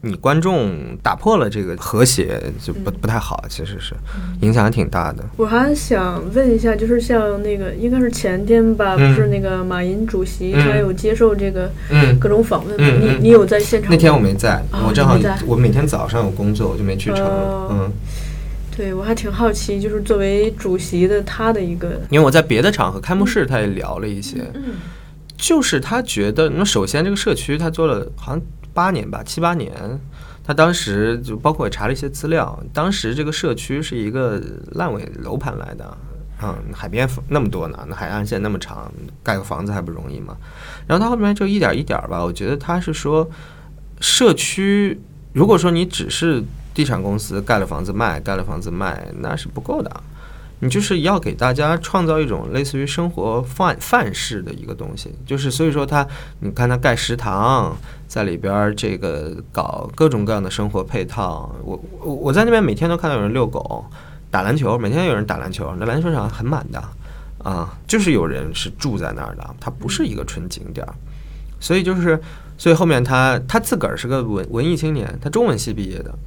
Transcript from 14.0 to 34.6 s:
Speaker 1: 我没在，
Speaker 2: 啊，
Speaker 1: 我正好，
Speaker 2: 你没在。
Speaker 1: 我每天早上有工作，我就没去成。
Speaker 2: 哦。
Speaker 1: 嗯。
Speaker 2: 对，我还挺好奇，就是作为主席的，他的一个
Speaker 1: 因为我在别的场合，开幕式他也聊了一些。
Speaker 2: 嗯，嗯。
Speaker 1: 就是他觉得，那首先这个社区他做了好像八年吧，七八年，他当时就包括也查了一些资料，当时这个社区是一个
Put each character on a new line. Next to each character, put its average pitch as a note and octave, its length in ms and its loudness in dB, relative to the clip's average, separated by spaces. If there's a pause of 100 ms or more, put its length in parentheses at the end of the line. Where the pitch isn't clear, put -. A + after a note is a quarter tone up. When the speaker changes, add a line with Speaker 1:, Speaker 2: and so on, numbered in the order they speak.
Speaker 1:
我 C#3+ 40 6
没 G2 160 4
在， G2+ 380 2
Speaker 2:
啊， G2+ 160 0
Speaker 1:
我 - 60 4
正 - 120 6
好， - 120 8
Speaker 2:
你 - 60 6
没 - 40 4
在。 - 180 2
Speaker 1:
我 A#2 80 2
每 B2 160 6
天 C3+ 160 4
早 - 220 0
上 A#2 160 2
有 G2 80 2
工 G2+ 220 2
作， G#2 160 2
我 F#2+ 80 -2
就 - 40 -2
没 G2 140 0
去 G2+ 140 -2
成。 G2 160 2
Speaker 2:
哦。 F#3+ 440 0
Speaker 1:
嗯。 G2+ 220 0 (840)
Speaker 2:
对， G3 160 -4
我 F#3 100 -4
还 A3 100 0
挺 A3 160 -4
好 A3 220 2
奇， G3+ 300 -2
就 G#3 80 -2
是 G#3 140 -2
作 G#3 140 2
为 G3+ 340 2
主 F#3+ 260 -2
席 F3+ 320 2
的， G#3 140 2
他 A3 280 0
的 G#3+ 100 2
一 E3+ 140 -2
个 F3 240 -4 (100)
Speaker 1:
因 C#3+ 80 6
为 D#3 80 10
我 C3+ 60 6
在 D#3 100 8
别 A2+ 200 2
的 F#3+ 100 6
场 G#2+ 180 2
合， F#2+ 120 -6
开 E3+ 120 -2
幕 G3 120 4
式 F#3 200 2
他 B2 140 0
也 G#2+ 80 0
聊 F2+ 300 -4
了 G#2 100 -6
一 G2+ 140 -6
些。 - 160 -8 (160)
Speaker 2:
嗯， C#4 140 -10
嗯。 A3+ 60 -8 (640)
Speaker 1:
就 D#4+ 260 4
是 E3 160 0
他 A3+ 240 -2
觉 G#2 300 0
得， D#3 200 2
那 F#3+ 120 0
首 G#2 240 2
先 D3 160 0
这 F#3+ 60 2
个 G3+ 80 0
社 G3 180 2
区 C#3 220 -2
他 E3 120 0
做 D#3+ 180 0
了 G#2 280 0
好 - 180 -8
像 E3 80 -2 (320)
八 F3+ 180 2
年 C#3+ 180 -4
吧， G#2+ 160 -8
七 - 140 -8
八 E3+ 140 2
年， C#3+ 180 -4 (720)
他 D3 100 -2
当 D#3+ 200 6
时 A2 460 0
就 B2 180 -8
包 C3 160 2
括 D3 120 -2
也 G2+ 40 0
查 G#2 180 -4
了 C3 60 0
一 - 20 -2
些 C#3 140 -6
资 D3 180 -8
料， D#3+ 340 0 (120)
当 E3+ 180 0
时 B2 240 -2
这 D3+ 80 -2
个 D3+ 80 -4
社 D3+ 240 -2
区 C3+ 260 -6
是 C#3 160 -6
一 G#2 140 -2
个 A#2 300 -2 (320)